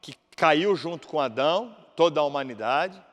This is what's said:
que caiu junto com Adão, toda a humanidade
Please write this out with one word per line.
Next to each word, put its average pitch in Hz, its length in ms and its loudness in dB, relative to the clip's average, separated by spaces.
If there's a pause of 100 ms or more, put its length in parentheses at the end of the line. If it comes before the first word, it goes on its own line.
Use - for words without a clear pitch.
que - 160 -16 (180)
caiu 165 400 4
junto 160 320 -8
com 156 140 -4
Adão, 151 560 -2 (180)
toda 160 260 4
a 151 40 2
humanidade 139 760 -4 (120)